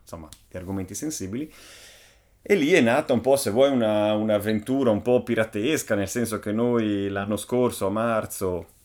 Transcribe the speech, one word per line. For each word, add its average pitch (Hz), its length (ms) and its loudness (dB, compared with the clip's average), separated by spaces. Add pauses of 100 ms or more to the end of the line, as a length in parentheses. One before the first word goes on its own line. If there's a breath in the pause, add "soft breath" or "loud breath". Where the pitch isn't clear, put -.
insomma, 80 280 -18 (200)
di - 80 -16
argomenti 92 380 -8
sensibili. 143 580 -8 (880 loud breath)
E - 140 0
lì 151 180 2
è 175 80 6
nata 131 320 4
un 117 80 2
po', 131 160 4
se 127 140 -2
vuoi, 131 200 4
una, 107 440 2
un'avventura 107 760 0
un 104 120 2
po' 123 200 4
piratesca, 113 720 -2
nel 98 140 0
senso 110 300 -4
che 104 120 -6
noi 107 580 0
l'anno 101 280 -4
scorso, 120 500 -2
a 98 40 0
marzo, 101 760 -2 (180)